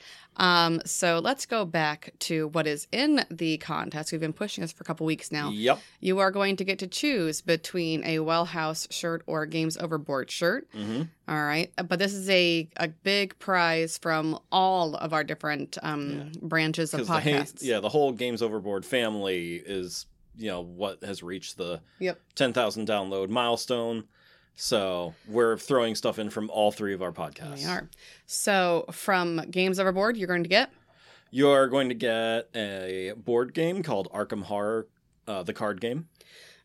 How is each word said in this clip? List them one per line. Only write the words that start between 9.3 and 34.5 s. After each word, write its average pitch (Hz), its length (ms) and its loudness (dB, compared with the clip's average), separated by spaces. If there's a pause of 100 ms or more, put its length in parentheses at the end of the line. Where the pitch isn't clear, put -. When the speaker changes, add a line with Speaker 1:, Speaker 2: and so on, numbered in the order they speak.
Speaker 1:
Games 160 320 -2
Overboard 147 540 -4
shirt. 196 420 0
Speaker 2:
Mm-hmm. 107 300 -4 (260)
Speaker 1:
All 151 140 0
right. 151 340 2
But 180 220 -2
this 196 140 0
is 190 160 -6
a, 170 380 4 (100)
a 170 120 0
big 196 500 0
prize 165 580 2
from 156 400 0 (140)
all 185 440 4
of 160 180 -4
our 151 100 2
different, 147 600 -4
um, 147 260 -4 (240)
Speaker 2:
Yeah. 165 80 -10
Speaker 1:
branches 160 520 0
of 147 80 -2
Speaker 2:
'Cause 110 60 -2
the 170 60 0
ha-, 156 80 4
Speaker 1:
podcasts. 147 400 0
Speaker 2:
yeah, 120 180 2
the 104 100 0
whole 143 220 4
Games 117 300 -2
Overboard 101 440 -2
family 98 680 0
is, 90 500 -8 (300)
you 110 140 -8
know, 90 120 -4
what 90 420 -6
has 95 200 -8
reached 90 340 -10
the 87 240 -6 (180)
Speaker 1:
Yep. 180 200 -4 (160)
Speaker 2:
ten 127 160 2
thousand 110 380 0
download 98 400 0
milestone. 117 760 -2 (560)
So 90 520 0 (120)
we're 113 320 2
throwing 117 380 2
stuff 110 240 -2
in 107 100 -4
from 107 200 -6
all 104 240 4
three 101 200 -2
of 92 80 -4
our 87 120 -4
podcasts. 82 460 -10
Speaker 1:
We 139 60 -8
are. 180 240 -4 (360)
So 180 680 2
from 175 460 0 (120)
Games 185 300 2
Overboard, 190 380 2
you're 185 100 -4
going 175 160 2
to 165 60 -4
get? 220 200 4 (600)
Speaker 2:
You're 135 380 8
going 135 180 2
to 123 80 -2
get 113 580 0
a 95 640 -4
board 120 380 0
game 170 300 0
called 104 280 -2
Arkham 104 320 -4
Horror, 104 440 -2 (420)